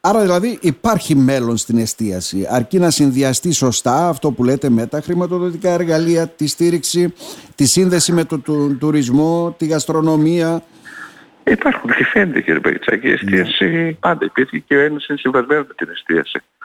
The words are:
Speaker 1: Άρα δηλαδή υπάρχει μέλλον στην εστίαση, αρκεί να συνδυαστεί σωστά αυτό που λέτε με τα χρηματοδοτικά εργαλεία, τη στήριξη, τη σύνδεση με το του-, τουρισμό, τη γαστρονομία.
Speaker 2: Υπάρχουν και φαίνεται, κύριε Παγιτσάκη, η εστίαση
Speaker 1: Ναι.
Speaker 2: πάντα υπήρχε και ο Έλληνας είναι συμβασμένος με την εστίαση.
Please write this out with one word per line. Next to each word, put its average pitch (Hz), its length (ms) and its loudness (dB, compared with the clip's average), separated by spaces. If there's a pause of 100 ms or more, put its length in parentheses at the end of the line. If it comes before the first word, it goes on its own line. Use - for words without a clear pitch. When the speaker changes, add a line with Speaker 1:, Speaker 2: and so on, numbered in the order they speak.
Speaker 1:
Άρα 214 200 2
δηλαδή 190 400 2
υπάρχει 180 540 0
μέλλον 131 420 2
στην 117 220 -2
εστίαση, 98 720 -4
αρκεί 123 280 0
να 175 120 4
συνδυαστεί 139 640 2
σωστά 131 560 0
αυτό 151 220 -2
που 120 140 -2
λέτε 131 260 2
με 117 160 2
τα 147 140 -6
χρηματοδοτικά 175 720 -2
εργαλεία, 165 580 0
τη 156 180 -6
στήριξη, 170 680 0 (400)
τη 139 120 2
σύνδεση 175 460 2
με 170 120 2
το 160 140 -4
του-, 143 420 -2
τουρισμό, 151 800 2
τη 160 80 -2
γαστρονομία. 160 960 0 (840)
Speaker 2:
Υπάρχουν - 500 0
και - 100 0
φαίνεται, 185 360 0
κύριε 80 200 0
Παγιτσάκη, - 480 -2
η - 40 2
εστίαση 95 580 0
Speaker 1:
Ναι. 165 220 -2
Speaker 2:
πάντα 165 320 -2
υπήρχε - 340 -4
και - 180 -2
ο 139 40 4
Έλληνας 147 260 -2
είναι 143 120 -6
συμβασμένος 131 480 0
με - 80 -20
την - 160 -8
εστίαση. - 520 -4 (220)